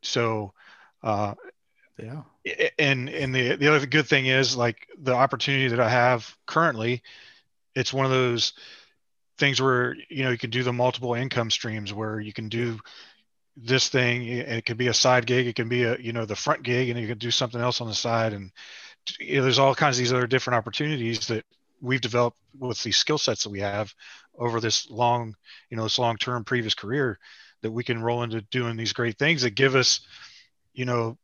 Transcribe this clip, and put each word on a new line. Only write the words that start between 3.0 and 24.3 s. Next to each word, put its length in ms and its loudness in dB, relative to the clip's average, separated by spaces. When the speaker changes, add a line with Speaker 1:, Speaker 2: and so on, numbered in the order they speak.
Speaker 1:
and 260 -4
the, 220 2
the 180 4
other 120 2
good 200 2
thing 200 4
is, 300 2
like, 300 0
the 160 0
opportunity 540 2
that 120 0
I 80 6
have 460 2
currently, 560 0
it's 180 -2
one 140 0
of 40 2
those 420 2
things 220 2
where, 360 2
you 160 -4
know, 60 0
you 80 0
can 120 -6
do 120 -2
the 100 0
multiple 420 0
income 360 -2
streams 420 -4
where 280 -6
you 120 -10
can 160 -8
do 300 -4
this 320 2
thing, 400 2
and 300 -4
it 60 -8
could 140 -4
be 100 0
a 60 2
side 320 4
gig, 200 2
it 100 -4
can 120 -2
be 160 2
a, 140 0
you 140 -8
know, 120 -2
the 120 -4
front 260 -2
gig, 260 0
and 100 -2
you 80 -4
can 120 -6
do 120 -4
something 300 -2
else 200 0
on 80 -6
the 60 -8
side. 380 0
And 200 -10
you 180 -4
know, 60 4
there's 160 4
all 160 6
kinds 220 2
of 40 0
these 120 2
other 140 2
different 320 2
opportunities 720 -2
that 160 -2
we've 200 0
developed 360 0
with 240 -6
these 140 0
skill 220 2
sets 260 0
that 60 -8
we 100 -6
have 340 -4